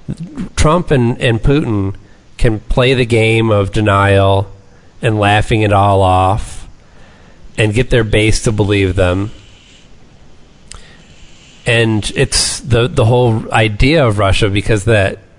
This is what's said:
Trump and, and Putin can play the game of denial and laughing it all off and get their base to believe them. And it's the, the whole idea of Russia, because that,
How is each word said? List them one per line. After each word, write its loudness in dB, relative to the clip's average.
Trump 0
and, 0
and 0
Putin -2
can 0
play 0
the 0
game 2
of 0
denial 2
and -2
laughing 2
it 2
all 2
off 0
and 0
get -2
their 2
base 0
to 0
believe 0
them. 0
And 0
it's -2
the, 0
the 0
whole 0
idea 2
of 0
Russia, 2
because -2
that, 0